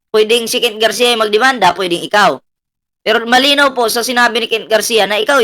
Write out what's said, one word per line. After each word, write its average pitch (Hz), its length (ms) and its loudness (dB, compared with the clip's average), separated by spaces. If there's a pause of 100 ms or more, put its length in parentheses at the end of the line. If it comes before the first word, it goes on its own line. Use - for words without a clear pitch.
pwedeng 220 400 0
si 247 80 -4
Kent 220 240 -4
Garcia 240 320 0
yung 220 80 -2
magdemanda, 214 560 2
pwedeng 175 240 -4
ikaw. 151 400 0 (640)
Pero 233 240 0
malinaw 277 480 2
po 240 80 0
sa 233 160 -2
sinabi 240 420 0
ni 220 60 -8
Kent 208 160 -4
Garcia 208 400 0
na 208 160 -2
ikaw 277 220 0